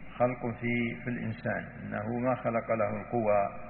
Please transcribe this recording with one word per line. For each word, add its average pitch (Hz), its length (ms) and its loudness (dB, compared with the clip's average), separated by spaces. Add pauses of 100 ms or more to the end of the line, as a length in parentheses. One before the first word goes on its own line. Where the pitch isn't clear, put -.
(180)
خلق 123 440 2
في، 120 420 0
في 123 60 -4
الإنسان، 113 560 -4 (180)
إنه 107 360 -4
ما 123 160 2
خلق 117 360 0
له 107 300 2
القوى، 104 480 4 (200)